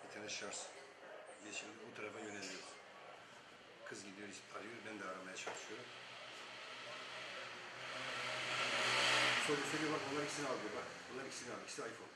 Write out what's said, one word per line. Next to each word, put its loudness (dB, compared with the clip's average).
Bir -8
tane -4
şarj. -2
Geçin -4
o -8
tarafa -4
yöneliyoruz. -4
Kız -6
gidiyor, -6
arıyor, -4
ben -4
de -2
aramaya -4
çalışıyorum. -4
Soruyor, 6
soruyor, 4
bak 6
onlar 4
ikisini 2
alıyor, 2
bak. 0
Bunlar -2
ikisini -4
alıyor, -4
ikisi -4
iPhone. -6